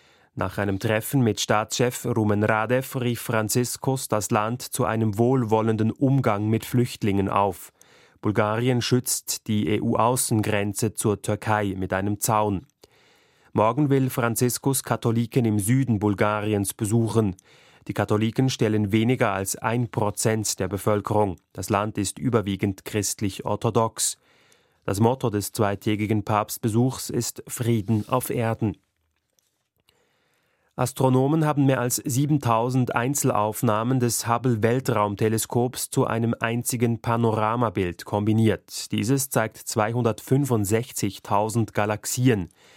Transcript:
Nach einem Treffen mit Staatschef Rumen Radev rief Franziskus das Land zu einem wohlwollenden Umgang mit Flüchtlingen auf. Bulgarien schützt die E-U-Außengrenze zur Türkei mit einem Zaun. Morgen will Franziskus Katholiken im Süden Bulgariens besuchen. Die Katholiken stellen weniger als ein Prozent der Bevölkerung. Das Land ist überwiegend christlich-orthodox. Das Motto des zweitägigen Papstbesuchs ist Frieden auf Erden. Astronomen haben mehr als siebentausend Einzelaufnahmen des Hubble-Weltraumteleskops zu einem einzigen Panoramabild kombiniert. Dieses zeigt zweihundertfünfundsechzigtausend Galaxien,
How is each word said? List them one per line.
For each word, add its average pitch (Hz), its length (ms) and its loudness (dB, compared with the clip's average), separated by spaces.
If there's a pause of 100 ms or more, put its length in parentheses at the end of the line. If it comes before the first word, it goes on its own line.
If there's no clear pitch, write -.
(360)
Nach 90 220 -4
einem 101 220 -2
Treffen 110 440 0
mit 110 180 2
Staatschef 120 680 0
Rumen 107 380 2
Radev 110 560 0
rief 120 200 -2
Franziskus 120 880 -2
das 107 220 -2
Land 117 320 0
zu - 220 -4
einem 110 340 0
wohlwollenden 113 720 2
Umgang 120 580 0
mit 110 160 0
Flüchtlingen 101 640 0
auf. 101 440 0 (500)
Bulgarien 113 580 0
schützt - 680 -2
die 107 200 0
E-U-Außengrenze 107 1300 0
zur 104 260 0
Türkei 107 560 -2
mit 92 160 -4
einem 98 280 -2
Zaun. 107 460 0 (840)
Morgen 123 380 2
will 135 200 2
Franziskus 123 720 0
Katholiken 117 640 0
im 104 140 2
Süden 117 400 2
Bulgariens 104 720 0
besuchen. 110 640 0 (500)
Die 104 80 -6
Katholiken 110 560 0
stellen 107 420 0
weniger 113 400 2
als 98 240 -4
ein 120 340 -2
Prozent 110 720 -2
der 92 80 -2
Bevölkerung. 104 680 0 (160)
Das - 180 -8
Land 104 260 -2
ist 101 220 -4
überwiegend 101 680 -2
christlich-orthodox. - 1300 -2 (680)
Das 98 160 -2
Motto 120 300 2
des 101 220 -2
zweitägigen 104 680 0
Papstbesuchs 117 840 -2
ist - 380 -6
Frieden 110 600 0
auf 127 220 -2
Erden. 113 460 -2 (2000)
Astronomen 131 720 2
haben 143 200 2
mehr 131 140 2
als 123 160 -2
siebentausend 127 960 0
Einzelaufnahmen 120 1080 0
des 117 280 0
Hubble-Weltraumteleskops 117 1600 0
zu - 160 2
einem 113 320 0
einzigen 117 600 0
Panoramabild 110 1040 0
kombiniert. 107 880 0
Dieses 117 380 0
zeigt 110 260 -2
zweihundertfünfundsechzigtausend 110 2250 0
Galaxien, 107 760 0 (260)